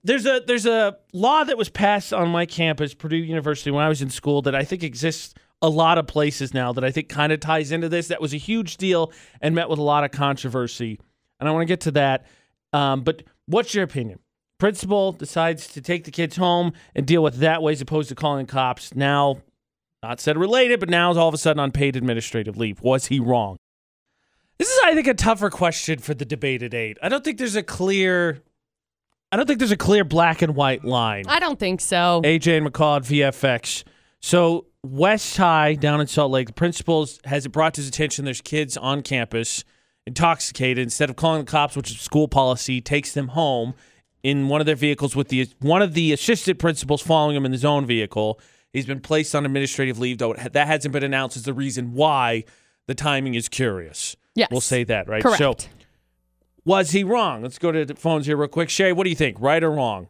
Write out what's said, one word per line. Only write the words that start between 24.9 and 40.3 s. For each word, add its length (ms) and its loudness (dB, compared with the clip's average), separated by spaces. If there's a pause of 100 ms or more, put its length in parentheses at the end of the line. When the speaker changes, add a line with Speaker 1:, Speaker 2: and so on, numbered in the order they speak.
Speaker 1:
think, 140 2
a 60 4
tougher 360 2
question 500 -2
for 140 -8
the 120 -6
debate 360 -4
at 120 -8
eight. 280 -6
I 60 -4
don't 160 -2
think 140 -4
there's 180 -4
a 80 -2
clear, 800 0 (880)
I 60 0
don't 80 2
think 140 0
there's 120 2
a 60 2
clear 260 4
black 380 4
and 160 2
white 260 2
line. 460 0
Speaker 2:
I 100 2
don't 180 -2
think 220 -2
so. 460 2
Speaker 1:
A 120 4
J 200 2
and 100 0
McCall 300 2
at 80 -4
V 180 2
F 220 0
X. 400 -2 (340)
So 460 2 (180)
West 540 0
High 380 4
down 260 2
in 60 0
Salt 240 2
Lake, 160 0
the 60 -20
principal 540 0 (160)
has 220 -4
it 40 -10
brought 260 0
to 60 -8
his 60 -8
attention 380 -4
there's 160 -6
kids 340 -4
on 280 -2
campus 600 -4 (420)
intoxicated. 800 0